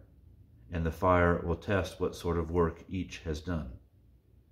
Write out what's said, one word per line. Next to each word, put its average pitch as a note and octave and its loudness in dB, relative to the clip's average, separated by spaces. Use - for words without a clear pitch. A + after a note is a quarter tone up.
and E2 -2
the D#2+ -2
fire F2 4
will E2+ -2
test - -2
what F2+ -2
sort E2+ -2
of D#2+ -2
work E2+ 2
each F2+ -6
has D#2+ -4
done. D2+ -4